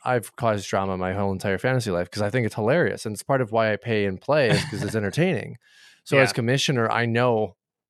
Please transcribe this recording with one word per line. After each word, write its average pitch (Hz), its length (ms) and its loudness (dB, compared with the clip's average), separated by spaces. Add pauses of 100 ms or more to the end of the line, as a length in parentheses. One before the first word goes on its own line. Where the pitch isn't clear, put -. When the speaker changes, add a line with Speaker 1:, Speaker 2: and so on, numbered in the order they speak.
Speaker 1:
I've 123 320 -2
caused 107 320 -2
drama 95 280 -2
my 92 180 -2
whole 98 180 -2
entire 95 260 -2
fantasy 123 320 0
life 87 200 -2
'cause 104 120 -4
I 101 80 -2
think 120 160 0
it's 104 100 -4
hilarious. 113 500 0
And 107 80 -6
it's - 80 -12
part 139 200 0
of 107 100 -6
why 110 200 2
I 104 40 -2
pay 107 300 -2
and 92 140 -4
play 139 320 2
is - 120 2
'cause - 200 -6
it's 104 100 -4
Speaker 2:
<laughs> - 20 0
Speaker 1:
entertaining. 117 600 -2 (460)
So 139 160 4
as 131 80 6
Speaker 2:
Yeah. 101 40 -2
Speaker 1:
commissioner, 123 580 0
I 113 160 0
know 117 500 0 (340)